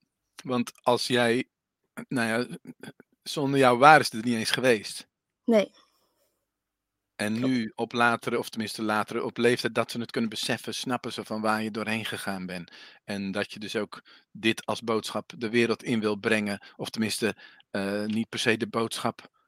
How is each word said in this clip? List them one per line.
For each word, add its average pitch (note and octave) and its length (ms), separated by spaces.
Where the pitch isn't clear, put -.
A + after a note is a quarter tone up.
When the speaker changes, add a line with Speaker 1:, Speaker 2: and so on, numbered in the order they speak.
Speaker 1:
want B2 280
als A#2+ 240
jij, A#2+ 420
nou A#2+ 200
ja, A#2+ 300
zonder C#3 360
jou B2+ 180
waren C#3+ 280
ze - 120
er A2 80
niet A#2+ 100
eens A2 160
geweest. A#2+ 560
Speaker 2:
Nee. G#3+ 280
Speaker 1:
En G#2+ 220
Speaker 2:
Klopt. B2+ 160
Speaker 1:
nu A2+ 220
op A#2 160
latere, A#2+ 480
of B2+ 100
tenminste A2 340
latere, G#2+ 400
op A#2 140
leeftijd A#2 380
dat A#2 160
ze A#2 80
het A2+ 120
kunnen A2+ 180
beseffen, A2+ 440
snappen B2 400
ze G#2+ 120
van A2 160
waar A2 220
je A2 80
doorheen G#2+ 340
gegaan G2 400
bent. F2+ 260
En G2+ 280
dat G2+ 220
je A2 60
dus G#2+ 160
ook G#2 260
dit A2 340
als G#2+ 160
boodschap A2 560
de A2+ 120
wereld A2+ 340
in A#2 160
wil G#2+ 160
brengen. G#2 460
Of - 140
tenminste, A2 460
eh, G2+ 340
niet A2 240
per A#2 100
se A2+ 180
de A2 100
boodschap A2+ 640